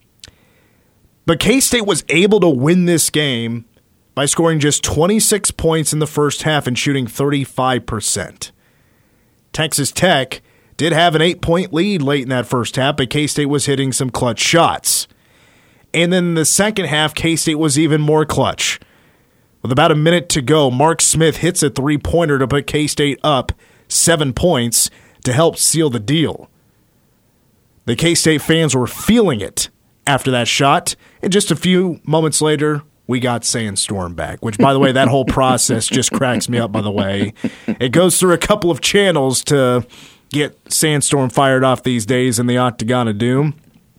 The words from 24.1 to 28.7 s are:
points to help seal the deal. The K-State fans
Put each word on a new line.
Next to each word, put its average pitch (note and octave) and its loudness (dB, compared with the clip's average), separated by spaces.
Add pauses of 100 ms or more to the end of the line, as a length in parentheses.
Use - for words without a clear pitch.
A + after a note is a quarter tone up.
points A#2+ 0 (360)
to B2 0
help E3 2
seal D3+ 0
the A#2 -4
deal. C3+ -2 (1400)
The A#2+ -2
K-State D#3+ 2
fans D#3+ 0